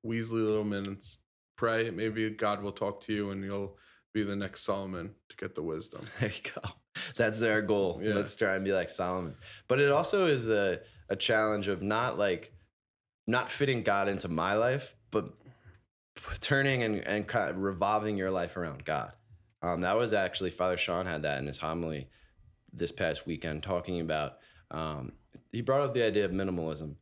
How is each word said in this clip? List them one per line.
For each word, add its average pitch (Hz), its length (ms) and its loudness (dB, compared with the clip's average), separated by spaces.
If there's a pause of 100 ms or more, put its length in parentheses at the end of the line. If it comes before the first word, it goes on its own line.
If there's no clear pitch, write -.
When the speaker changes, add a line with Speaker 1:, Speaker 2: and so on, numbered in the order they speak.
Speaker 1:
Weasley 113 420 0
little 107 180 2
minutes. 98 540 -4 (380)
Pray, 113 340 2
maybe 110 400 -2
God 104 320 0
will 101 100 -4
talk 101 300 -4
to 107 120 -2
you 101 160 -2
and 98 140 -6
you'll 98 340 -6 (340)
be 110 120 0
the 101 120 -2
next 98 260 -4
Solomon 95 520 -4 (160)
to - 60 -20
get 95 180 -8
the - 80 -6
wisdom. 80 500 -6
Speaker 2:
<laughs> - 80 -10
There 110 100 0
you - 240 -10
go. - 140 -8 (480)
That's 113 260 2
our 107 200 4
goal. 98 400 2
Speaker 1:
Yeah. 107 120 2
Speaker 2:
Let's 101 220 0
try 95 200 2
and 95 80 -2
be 98 80 2
like 90 180 0
Solomon. 90 440 -2 (340)
But 127 120 4
it 143 100 6
also 175 360 4
is 127 220 4
a, 101 320 4 (280)
a 98 80 0
challenge 107 520 2
of 92 140 0
not, 107 360 0
like, 95 340 2 (760)
not 123 240 2
fitting 135 340 0
God 101 240 4
into 98 200 -2
my 85 260 2
life, 127 420 0 (140)
but 104 220 -2 (840)
p-, - 60 -16 (180)
turning 139 420 4
and, 107 140 2 (100)
and 104 200 0
kind 101 240 0
of 90 80 -4
revolving 101 600 0
your 95 120 0
life 87 260 -2
around 78 280 -6
God. 67 280 -2 (500)
Um, 87 200 0
that 92 140 2
was 117 160 2
actually, 92 380 0
Father 90 260 0
Sean 90 300 0
had 78 160 -4
that 73 160 0
in 69 80 -4
his 73 140 -8
homily 80 480 -4 (640)
this 85 180 -2
past 80 360 -2
weekend, 78 360 -4
talking 90 380 -2
about, 78 380 -2 (340)
um, 78 400 -6 (400)
he 117 80 -4
brought 135 220 2
up 123 120 0
the 120 80 2
idea 104 220 4
of 90 80 0
minimalism 80 680 -2